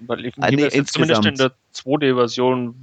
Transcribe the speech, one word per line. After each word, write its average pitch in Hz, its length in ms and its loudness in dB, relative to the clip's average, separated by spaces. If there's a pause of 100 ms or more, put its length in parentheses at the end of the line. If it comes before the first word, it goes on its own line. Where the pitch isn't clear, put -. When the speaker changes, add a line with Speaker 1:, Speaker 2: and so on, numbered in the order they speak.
Speaker 1:
weil 120 260 -8
ich, 120 120 -8
Speaker 2:
Ah, 139 120 -2
nee, 143 180 2
Speaker 1:
zumindest - 80 -2
Speaker 2:
insgesamt. 139 500 0
Speaker 1:
in - 100 0
der 131 160 0 (200)
zwei 135 260 -2
D 139 160 2
Version 123 680 0